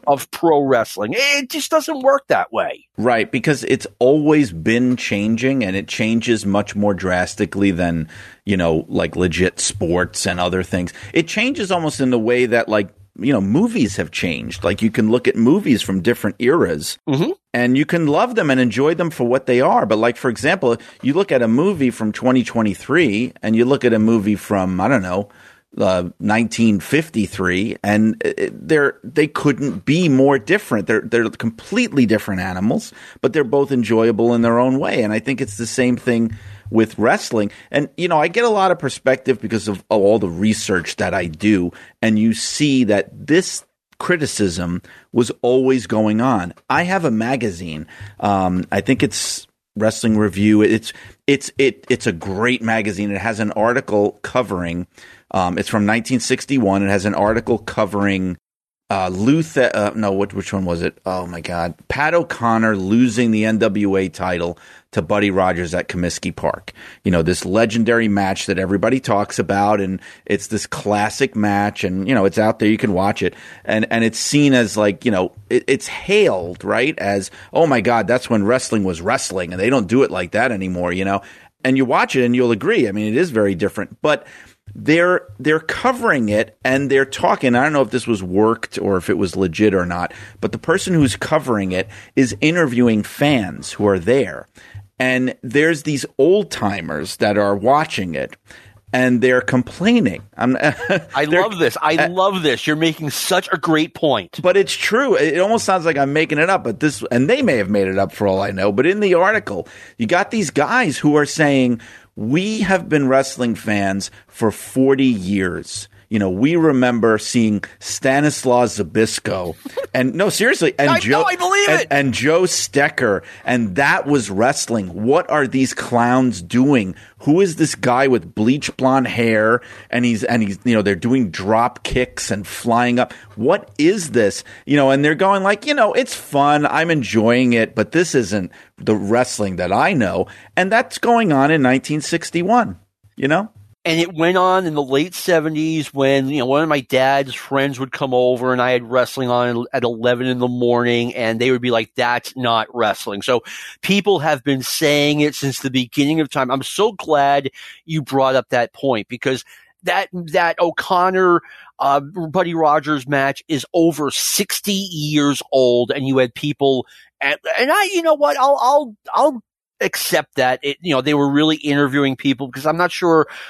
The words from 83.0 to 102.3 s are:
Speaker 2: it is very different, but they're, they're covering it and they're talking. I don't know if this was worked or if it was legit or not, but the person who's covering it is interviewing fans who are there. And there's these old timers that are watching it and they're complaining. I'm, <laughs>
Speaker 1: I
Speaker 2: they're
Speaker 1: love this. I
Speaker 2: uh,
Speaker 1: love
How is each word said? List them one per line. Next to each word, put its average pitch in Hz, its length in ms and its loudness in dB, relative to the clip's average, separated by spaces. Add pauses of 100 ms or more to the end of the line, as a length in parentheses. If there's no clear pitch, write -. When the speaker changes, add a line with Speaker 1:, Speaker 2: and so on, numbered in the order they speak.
Speaker 2:
it 117 40 0
is 175 140 0
very 104 240 0
different, - 480 -6
but 151 240 0 (480)
they're, 165 540 2 (100)
they're 156 220 0
covering 220 720 0
it 107 340 0
and 135 260 0
they're 135 140 4
talking. 135 500 0
I 127 100 2
don't 151 100 0
know 143 80 4
if 113 80 -4
this 123 160 -4
was 110 160 -2
worked 104 560 0
or 98 180 0
if 90 140 -2
it 90 80 0
was 90 180 -2
legit 95 380 2
or 90 100 0
not, 87 300 -6 (260)
but 107 120 -4
the 113 60 -6
person 185 360 -2
who's 143 220 2
covering 117 560 -2
it 95 160 -2 (280)
is 123 240 2
interviewing 123 640 2
fans 117 720 -2
who 104 140 0
are 98 120 4
there. 87 480 0 (520)
And 127 440 0
there's 147 400 0
these 147 240 -4 (120)
old 180 320 4
timers 82 680 -6
that 104 200 0
are 104 200 2
watching 110 580 0
it 67 220 -8 (560)
and 127 300 2
they're 127 180 4
complaining. 131 840 0 (140)
I'm, 123 200 0
<laughs> - 40 -4
Speaker 1:
I 151 680 -2
Speaker 2:
they're 175 140 4
Speaker 1:
love 208 160 -4
this. 143 220 2
I 156 160 0
Speaker 2:
uh, 151 140 2
Speaker 1:
love 185 320 0